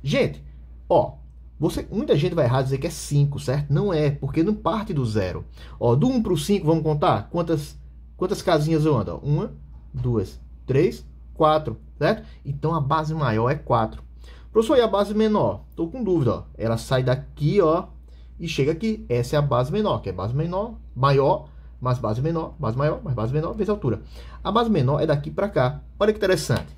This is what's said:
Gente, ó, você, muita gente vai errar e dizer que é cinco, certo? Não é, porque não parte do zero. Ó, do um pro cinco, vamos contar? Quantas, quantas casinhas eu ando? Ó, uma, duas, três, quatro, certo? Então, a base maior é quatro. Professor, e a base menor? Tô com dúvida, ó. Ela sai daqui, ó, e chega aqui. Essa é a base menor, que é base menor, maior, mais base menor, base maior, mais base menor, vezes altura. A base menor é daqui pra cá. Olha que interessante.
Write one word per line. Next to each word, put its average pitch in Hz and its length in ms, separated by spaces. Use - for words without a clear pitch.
Gente, 185 420
ó, - 280
você, - 320
muita 226 260
gente 170 160
vai 160 120
errar 127 160
e - 20
dizer 135 160
que 170 80
é - 20
cinco, 143 500
certo? 143 320
Não 190 220
é, 151 160
porque 143 320
não 208 140
parte 214 380
do 139 120
zero. 92 400
Ó, 120 160
do 170 120
um 254 160
pro 175 140
cinco, 175 280
vamos 156 180
contar? 151 460
Quantas, 165 480
quantas 185 240
casinhas 156 440
eu 147 120
ando? 98 140
Ó, 73 60
uma, 160 360
duas, 120 460
três, 165 400
quatro, 151 440
certo? 220 260
Então, 147 300
a 160 80
base 156 320
maior 120 340
é 139 60
quatro. 117 480
Professor, 226 240
e 247 60
a 233 60
base 202 260
menor? 208 500
Tô 165 120
com 247 160
dúvida, 160 300
ó. 78 100
Ela 113 180
sai 131 280
daqui, 147 580
ó, 165 280
e 170 80
chega 143 240
aqui. 214 360
Essa 127 280
é 147 40
a - 20
base 127 300
menor, 196 300
que 98 80
é - 20
base 92 220
menor, 180 460
maior, 139 520
mais 123 200
base 110 200
menor, 165 400
base 113 160
maior, 147 280
mais 139 120
base 113 160
menor, 151 220
vezes 202 160
altura. 135 320
A 180 80
base 233 180
menor 147 300
é 160 60
daqui 156 240
pra 196 180
cá. 143 340
Olha 214 120
que 214 60
interessante. 175 600